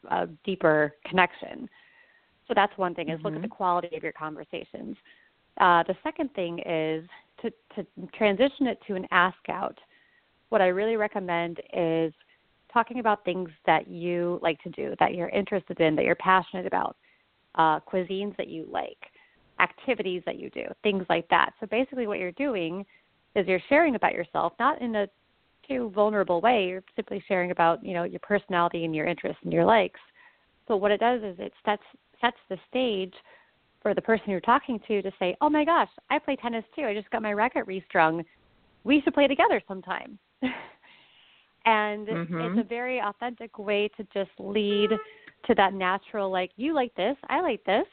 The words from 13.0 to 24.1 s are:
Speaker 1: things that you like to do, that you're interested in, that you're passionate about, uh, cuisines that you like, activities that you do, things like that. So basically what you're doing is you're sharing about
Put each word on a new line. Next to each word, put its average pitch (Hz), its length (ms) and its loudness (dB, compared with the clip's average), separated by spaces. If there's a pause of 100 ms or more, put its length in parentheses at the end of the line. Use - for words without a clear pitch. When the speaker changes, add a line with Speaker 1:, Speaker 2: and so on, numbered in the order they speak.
Speaker 1:
things 180 240 -4 (160)
that 160 220 4
you 175 540 -4
like 165 200 -2
to - 80 -12
do, 151 300 -8
that - 160 2
you're 175 140 -4
interested 190 500 -4
in, 160 160 4
that - 100 2
you're 170 100 2
passionate 185 500 0
about, - 300 -2 (600)
uh, 160 260 4
cuisines 190 560 -4
that 190 100 -6
you 160 240 -10
like, - 260 -6 (600)
activities 180 680 0
that - 140 -6
you - 120 -10
do, - 120 -8 (200)
things 196 260 2
like 175 200 0
that. - 300 4
So 220 80 -10
basically 247 400 -2
what 208 120 -4
you're 180 140 -6
doing 196 520 -4 (500)
is 190 120 2
you're 185 120 2 (100)
sharing 294 260 4
about - 180 0